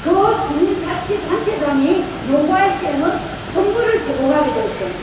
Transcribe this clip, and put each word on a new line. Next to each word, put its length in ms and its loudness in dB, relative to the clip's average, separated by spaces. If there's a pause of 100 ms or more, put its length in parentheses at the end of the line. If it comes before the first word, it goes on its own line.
그 60 0 (380)
주민자치단체장이 1600 0 (280)
요구할 460 2
시에는 420 -2 (340)
정보를 520 2
제공하게 480 0
돼 120 -2
있어요. 240 -4 (140)